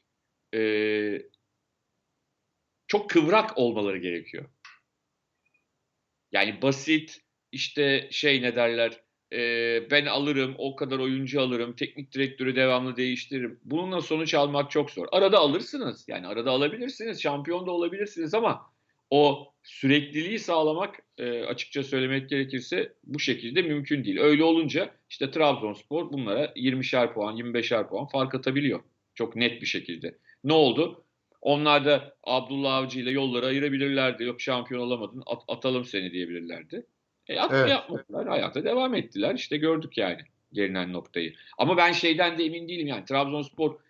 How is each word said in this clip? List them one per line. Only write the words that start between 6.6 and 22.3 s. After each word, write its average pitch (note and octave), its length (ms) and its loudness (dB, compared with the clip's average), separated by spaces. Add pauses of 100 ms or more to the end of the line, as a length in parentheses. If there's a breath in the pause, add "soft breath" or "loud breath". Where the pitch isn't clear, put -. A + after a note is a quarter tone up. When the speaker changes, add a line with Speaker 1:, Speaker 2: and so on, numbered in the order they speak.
Speaker 1:
basit, D3+ 580 0 (320)
işte C#3 580 0
şey C#3 320 2
ne A#2+ 140 0
derler, A#2 440 2 (320)
e, A#2 580 -2
"Ben D3 160 4
alırım, C3+ 520 0
o C3+ 180 -6
kadar C3+ 220 -4
oyuncu C3 420 -2
alırım, A#2+ 360 -2
teknik - 380 -10
direktörü C3+ 420 -2
devamlı B2+ 400 2
değiştiririm." B2+ 680 -4
Bununla F3 360 -2
sonuç D#3 340 -2
almak C#3+ 360 2
çok D3 200 0
zor. E2+ 220 -8
Arada G3 260 6
alırsınız, E3+ 680 0
yani F2+ 180 -8
arada A#2 240 -2
alabilirsiniz, A3 720 -2
şampiyon D#3 440 -2
da F3+ 40 -4
olabilirsiniz F3 640 -4
ama A3 380 -2 (380)
o C#3 420 4 (100)
sürekliliği D3 760 0
sağlamak, E3 640 0 (160)
e, A#2+ 240 -4
açıkça - 400 -6
söylemek C3+ 460 -2
gerekirse C3+ 640 -2 (100)